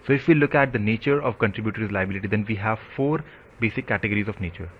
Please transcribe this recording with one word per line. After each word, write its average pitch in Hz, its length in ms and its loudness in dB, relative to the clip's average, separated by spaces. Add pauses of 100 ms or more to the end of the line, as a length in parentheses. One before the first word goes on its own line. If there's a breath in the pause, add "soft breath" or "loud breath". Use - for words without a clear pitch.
So 131 80 4
if 135 140 0
we 170 60 10
look 147 220 4
at 139 180 4
the 123 60 0
nature 113 420 2
of 123 180 -2
contributories 107 520 -2
liability, 98 360 -2
then 104 200 0
we 110 80 -2
have 107 240 -2 (160)
four 151 280 0 (360 loud breath)
basic 123 280 -2
categories 104 400 0
of 107 120 -6
nature. 87 300 -8 (100)